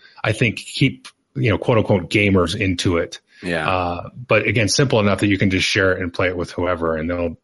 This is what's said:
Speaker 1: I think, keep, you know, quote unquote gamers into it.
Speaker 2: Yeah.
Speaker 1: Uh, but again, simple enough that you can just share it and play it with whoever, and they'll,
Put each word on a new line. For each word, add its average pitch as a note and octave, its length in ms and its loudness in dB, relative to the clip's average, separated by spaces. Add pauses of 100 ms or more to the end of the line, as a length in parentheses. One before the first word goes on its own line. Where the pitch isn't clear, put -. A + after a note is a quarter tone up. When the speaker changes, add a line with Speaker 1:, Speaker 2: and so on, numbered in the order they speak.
(240)
Speaker 1:
I A2 80 0
think, A2 240 0
keep, - 520 -2 (260)
you B2+ 160 0
know, F2 80 2
quote - 180 2
unquote F#2 320 2
gamers F#2+ 500 2
into F#2+ 380 0
it. - 240 -4 (220)
Speaker 2:
Yeah. E2+ 260 -4
Speaker 1:
Uh, F2+ 460 -2
but A2+ 320 0
again, A2 240 0
simple C3 280 2
enough G2+ 220 2
that G#2+ 60 2
you G2+ 100 2
can G2 140 2
just F#2 160 0
share F#2+ 260 2
it F2+ 80 -4
and F2+ 100 -6
play F#2 180 -2
it F2+ 100 -4
with E2+ 140 -6
whoever, E2 440 -2
and D#2+ 140 -4
they'll, F2 340 -4